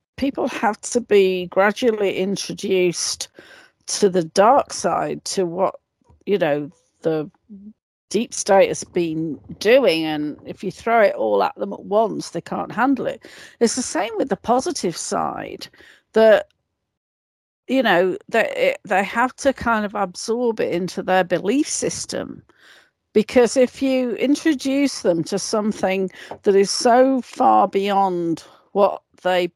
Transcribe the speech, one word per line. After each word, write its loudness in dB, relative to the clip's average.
people -4
have -2
to -2
be 2
gradually 0
introduced -2
to 0
the 0
dark 4
side, -4
to -2
what, -2
you 0
know, -2
the -4
deep -4
state 4
has -6
been -4
doing, 4
and -4
if -16
you -6
throw 0
it 2
all 2
at -2
them -8
at -14
once, -2
they -8
can't -8
handle 0
it. -8
It's 2
the -4
same -4
with -2
the -4
positive -2
side, -8
that, 6
you 2
know, 2
they, 0
it, 0
they 2
have -2
to 0
kind -2
of -8
absorb -4
it -2
into -4
their 2
belief -2
system, -8
because 2
if 0
you 0
introduce 0
them 0
to -4
something -2
that 4
is 4
so 4
far 2
beyond 0
what 2
they 0